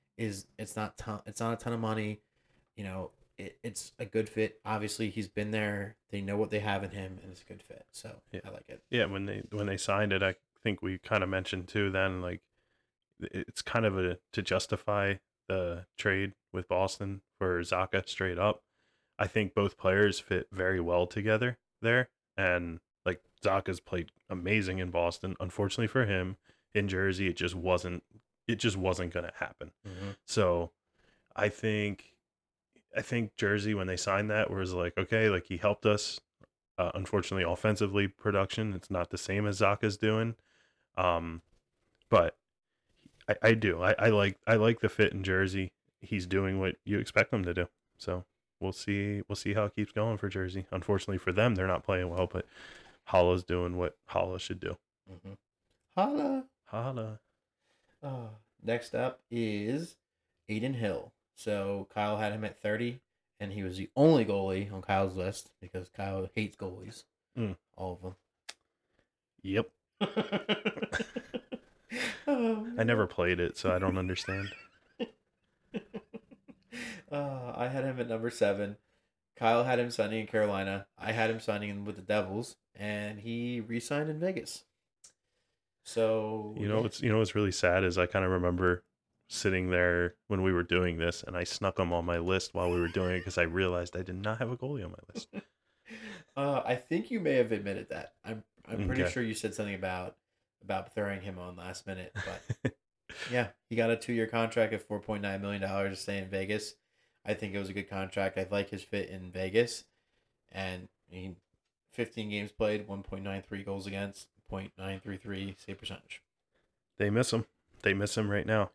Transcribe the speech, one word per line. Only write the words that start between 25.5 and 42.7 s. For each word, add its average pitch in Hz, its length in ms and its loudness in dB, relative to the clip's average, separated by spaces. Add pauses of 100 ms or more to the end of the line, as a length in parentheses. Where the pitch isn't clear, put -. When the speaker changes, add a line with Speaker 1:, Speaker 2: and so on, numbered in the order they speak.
Speaker 2:
for 131 200 2
him, 92 300 0 (380)
in 101 140 2
Jersey, 95 400 2
it 87 80 0
just 87 180 -2
wasn't, 87 480 0 (460)
it 117 80 0
just 101 200 2
wasn't 90 380 0
gonna 85 240 -4
happen. - 320 -8 (160)
Speaker 1:
Mm-hmm. 98 240 -10 (140)
Speaker 2:
So 87 480 2 (640)
I 104 120 2
think, 104 680 -2 (800)
I 113 60 0
think 113 340 -2
Jersey, 104 380 2
when 98 120 -2
they 92 100 -2
signed 101 340 0
that, 107 200 2
was 92 240 -2
like, 87 240 -2
"Okay, 110 300 4
like, 92 180 2
he 92 120 -6
helped 104 280 2
us." - 340 2 (580)
Uh, 87 160 2
unfortunately, 95 560 0
offensively, 101 580 2
production, 101 640 0
it's - 160 -10
not 87 200 0
the 95 80 -4
same 101 280 0
as 98 140 -2
Zacha's 104 360 4
doing. 110 380 2 (600)
Um, 85 460 0 (680)
but 87 260 6 (920)